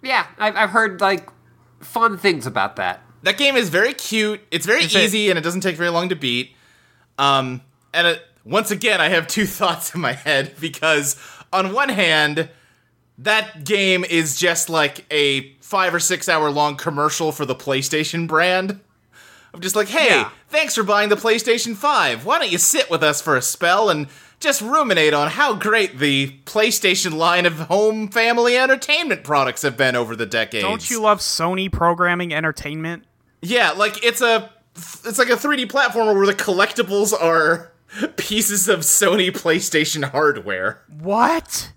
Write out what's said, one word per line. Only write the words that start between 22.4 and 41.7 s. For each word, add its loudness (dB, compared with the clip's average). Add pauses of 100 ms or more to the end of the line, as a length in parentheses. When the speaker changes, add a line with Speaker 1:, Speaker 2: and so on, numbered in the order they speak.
Speaker 2:
you -2
sit 2
with 0
us 2
for 0
a 0
spell 2
and 0 (320)
just 0
ruminate 2
on 0
how 0
great 0
the 0
PlayStation 0
line 2
of 0
home 0
family 2
entertainment 0
products 0
have -2
been 2
over -2
the -4
decades?" -2
Speaker 3:
Don't -4
you -4
love 4
Sony -4
programming 0
entertainment? -6 (380)
Speaker 2:
Yeah, 2
like, -2
it's 0
a, 2 (280)
it's -10
like 2
a 4
three 0
D -2
platformer 2
where 4
the 2
collectibles 0
are 2 (440)
pieces -2
of 2
Sony 2
PlayStation -2
hardware. -2 (200)
Speaker 3:
What? 0